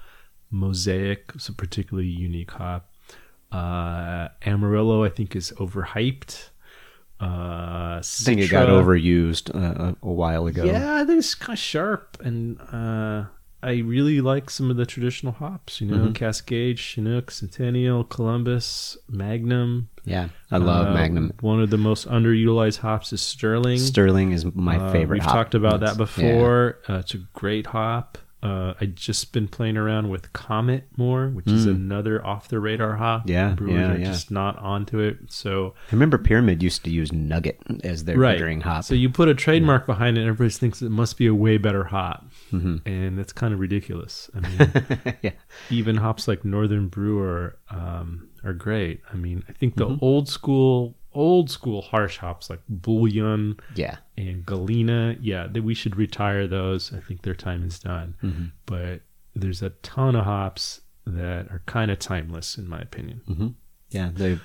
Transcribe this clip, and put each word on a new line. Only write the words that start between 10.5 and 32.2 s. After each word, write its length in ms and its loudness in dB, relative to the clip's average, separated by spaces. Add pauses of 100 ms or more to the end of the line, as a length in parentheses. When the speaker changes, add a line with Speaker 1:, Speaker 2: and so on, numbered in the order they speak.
Speaker 1:
Yeah, 320 2
I 80 2
think 160 4
it's 140 0
kinda 220 -8
sharp, 640 -4
and, 400 -4 (120)
uh, 540 -4 (360)
I 160 0
really 420 2
like 300 0
some 200 0
of 60 0
the 80 2
traditional 480 -4
hops, 480 -10
you 60 -4
know, 100 2
Speaker 2:
Mm-hmm. 160 4
Speaker 1:
Cascade, 640 -2
Chinook, 520 -2
Centennial, 720 0
Columbus, 960 -2 (100)
Magnum. 800 0 (160)
Speaker 2:
Yeah, 240 -2 (220)
I 80 2
love 300 4
Speaker 1:
Uh, 60 2
Speaker 2:
Magnum. 460 2
Speaker 1:
one 220 2
of 80 2
the 80 4
most 280 2
underutilized 760 4
hops 320 -4
is 100 -4
Sterling. 560 0
Speaker 2:
Sterling 540 6
is 120 0 (100)
my 220 2
Speaker 1:
Uh, 160 0
Speaker 2:
favorite 260 2
Speaker 1:
we've 60 -2
Speaker 2:
hop. 100 4
Speaker 1:
talked 200 2
about 260 4
that 160 0
Speaker 2:
That's, 0 -
Speaker 1:
before. 920 4
Speaker 2:
yeah. 80 -2
Speaker 1:
Uh, 20 0
it's 160 -6
a 40 -6 (140)
great 360 -4
hop. 500 -4 (240)
Uh, 360 -2
I've 160 -4
just 380 -6
been 160 -2
playing 300 -2
around 320 0
with 240 -8
Comet 520 -2 (120)
more, 320 0
which 160 -4
is 200 4
Speaker 2:
Mm. 100 4
Speaker 1:
another 500 -2